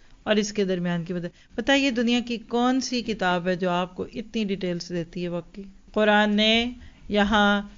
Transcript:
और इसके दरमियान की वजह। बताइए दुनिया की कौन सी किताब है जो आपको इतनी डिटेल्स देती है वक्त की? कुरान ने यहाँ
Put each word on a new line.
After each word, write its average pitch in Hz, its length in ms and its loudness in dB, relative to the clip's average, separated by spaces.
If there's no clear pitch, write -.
और 214 120 2
इसके 208 260 0
दरमियान 175 400 -2
की 175 80 -8
वजह। 175 160 -6
बताइए 269 340 2
दुनिया 240 300 2
की 240 140 -6
कौन 247 300 2
सी 247 220 -4
किताब 180 460 0
है 185 80 2
जो 180 140 -2
आपको 180 440 -4
इतनी 226 300 -6
डिटेल्स 180 480 -4
देती 175 300 -6
है 175 80 -4
वक्त 170 240 -8
की? 202 80 -16
कुरान 208 400 4
ने 226 400 2
यहाँ 202 680 2